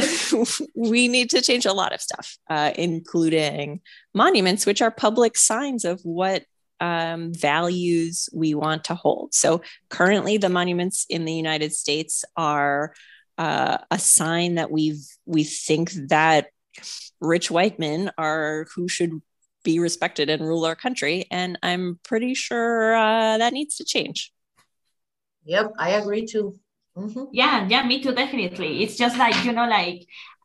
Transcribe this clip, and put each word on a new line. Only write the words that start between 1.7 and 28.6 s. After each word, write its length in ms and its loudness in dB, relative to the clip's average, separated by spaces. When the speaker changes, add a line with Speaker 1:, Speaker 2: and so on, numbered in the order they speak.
Speaker 1:
lot 200 0
of 80 -6
stuff, 380 -12
uh, 280 0
including 1040 -2
monuments, 500 4
which 160 2
are 100 4
public 460 2
signs 480 0
of 180 -2
what, 420 -2
um, 560 -2
values 1000 0
we 220 0
want 300 -2
to 100 -4
hold. 400 -2
So 280 2
currently 480 2
the 120 2
monuments 600 0
in 160 -4
the 100 -4
United 380 -2
States 520 -4
are, 580 0
uh, 420 0
a 80 0
sign 560 2
that 160 -2
we've, 340 -2
we 180 2
think 460 -2
that 400 4
rich 300 0
white 280 2
men 400 -2
are 480 -2
who 100 -4
should 340 -2
be 140 2
respected 520 0
and 160 0
rule 180 0
our 120 0
country. 540 -4
And 320 -4
I'm 420 -2
pretty 300 -2
sure, 600 0
uh, 440 4
that 140 2
needs 240 -6
to 80 -12
change. 480 -4
Speaker 2:
Yep, 340 0
I 140 0
agree 340 0
too. 320 -4
Mm-hmm. 360 -10
Speaker 3:
Yeah, 360 2
yeah, 180 4
me 160 0
too, 120 0
definitely. 680 -2